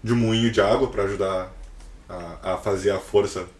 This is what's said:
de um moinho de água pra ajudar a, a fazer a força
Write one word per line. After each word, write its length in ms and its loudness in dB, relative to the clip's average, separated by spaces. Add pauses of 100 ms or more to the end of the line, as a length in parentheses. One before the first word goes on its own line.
de 100 -2
um 40 4
moinho 340 4
de 80 2
água 300 4
pra 140 -2
ajudar 500 -2 (560)
a, 440 -8
a 40 -2
fazer 340 0
a 80 0
força 460 0 (140)